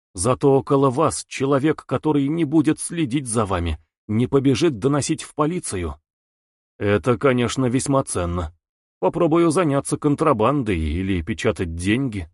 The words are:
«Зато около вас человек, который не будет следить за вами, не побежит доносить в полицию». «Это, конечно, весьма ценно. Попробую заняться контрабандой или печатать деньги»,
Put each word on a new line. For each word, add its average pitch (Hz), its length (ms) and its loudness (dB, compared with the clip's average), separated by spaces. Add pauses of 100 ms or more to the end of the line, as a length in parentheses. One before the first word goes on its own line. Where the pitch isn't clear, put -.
(160)
«Зато 123 360 2
около 139 380 2
вас 131 360 0
человек, 139 600 0
который 143 420 0
не 165 160 -2
будет 151 360 2
следить 147 480 -4
за 113 180 0
вами, 85 340 -2 (280)
не 113 200 0
побежит 135 520 2
доносить 139 420 0
в - 140 -16
полицию». 123 640 -4 (800)
«Это, 104 380 2
конечно, 127 500 2
весьма 135 360 0
ценно. 87 500 -4 (460)
Попробую 170 520 2
заняться 143 460 0
контрабандой 135 800 2
или 87 420 -2
печатать 98 540 -4
деньги», 101 580 -2